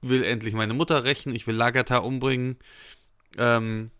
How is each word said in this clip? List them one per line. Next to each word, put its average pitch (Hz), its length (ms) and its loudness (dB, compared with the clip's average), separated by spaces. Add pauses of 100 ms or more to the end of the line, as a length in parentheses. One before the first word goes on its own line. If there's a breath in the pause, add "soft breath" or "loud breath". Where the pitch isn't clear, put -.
will 127 220 2
endlich 110 300 -2
meine 110 220 0
Mutter 151 280 2
rächen, 131 320 -2
ich 113 100 -8
will 113 100 -2
Lagertha 123 420 2
umbringen." 127 600 -2 (800 loud breath)
Ähm 113 640 0